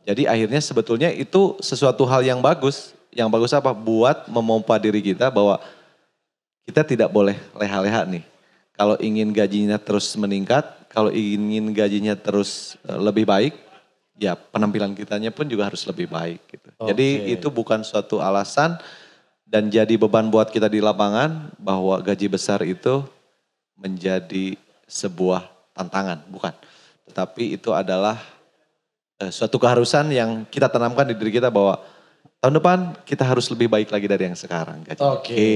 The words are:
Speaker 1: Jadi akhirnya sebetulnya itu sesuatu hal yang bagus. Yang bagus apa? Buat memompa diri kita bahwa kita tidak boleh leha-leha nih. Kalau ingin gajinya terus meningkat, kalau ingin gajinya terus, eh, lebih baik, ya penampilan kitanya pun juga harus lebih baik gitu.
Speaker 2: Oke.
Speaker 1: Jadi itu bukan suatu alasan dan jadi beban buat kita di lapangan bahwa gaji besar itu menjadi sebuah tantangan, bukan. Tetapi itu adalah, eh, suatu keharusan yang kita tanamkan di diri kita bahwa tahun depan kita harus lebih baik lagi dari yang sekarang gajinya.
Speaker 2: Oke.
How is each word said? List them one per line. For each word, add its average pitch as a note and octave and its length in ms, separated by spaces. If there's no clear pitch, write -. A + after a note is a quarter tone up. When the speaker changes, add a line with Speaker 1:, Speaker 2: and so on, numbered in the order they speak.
Speaker 1:
Jadi G#2 220
akhirnya A2+ 360
sebetulnya A#2+ 480
itu F3+ 500
sesuatu C3 460
hal C3 160
yang B2+ 200
bagus. C#3 520
Yang A2+ 200
bagus A#2 220
apa? C#3 180
Buat A2+ 560
memompa A2+ 500
diri G#2 240
kita G2 280
bahwa G#2 300
kita D3+ 200
tidak A2+ 240
boleh G2+ 260
leha-leha G2+ 500
nih. F2+ 200
Kalau G#2 260
ingin G#2+ 320
gajinya G#2 460
terus G#2 380
meningkat, G2+ 480
kalau G#2+ 220
ingin G#2+ 640
gajinya G#2 400
terus, - 680
eh, - 120
lebih G#2 300
baik, G#2 320
ya F2+ 220
penampilan G#2 560
kitanya G#2 380
pun D3+ 140
juga A2+ 200
harus G2 180
lebih F2 240
baik E2 400
gitu. - 300
Speaker 2:
Oke. A2 100
Speaker 1:
Jadi A#2 220
itu - 180
bukan A2+ 320
suatu G#2 400
alasan G2+ 560
dan G#2+ 200
jadi A2 300
beban A2 320
buat G#2+ 180
kita G#2+ 220
di G#2+ 100
lapangan G#2+ 760
bahwa F#2+ 420
gaji G2 300
besar G2 320
itu C3+ 400
menjadi F#2+ 800
sebuah F#2 600
tantangan, F#2 540
bukan. F#2 260
Tetapi - 480
itu F#3+ 160
adalah, G2 480
eh, F#2+ 140
suatu A#2 260
keharusan B2 540
yang A#2+ 200
kita C3 220
tanamkan A#2+ 360
di A#2+ 120
diri G#2+ 180
kita B2 160
bahwa G2+ 300
tahun C3 160
depan F3 240
kita - 200
harus B2+ 260
lebih A#2 200
baik G#2+ 200
lagi G#2 160
dari G2 220
yang F2 100
sekarang D#2+ 460
gajinya. C#3 320
Speaker 2:
Oke. - 200